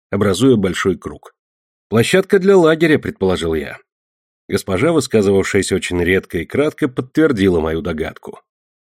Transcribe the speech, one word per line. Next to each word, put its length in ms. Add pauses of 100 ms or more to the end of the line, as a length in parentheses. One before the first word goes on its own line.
(100)
образуя 460
большой 400
круг. 380 (560)
«Площадка 480
для 180
лагеря», 420
предположил 540
я. 240 (720)
Госпожа, 440
высказывавшаяся 840
очень 260
редко 360
и 80
кратко, 420
подтвердила 720
мою 220
догадку. 580 (520)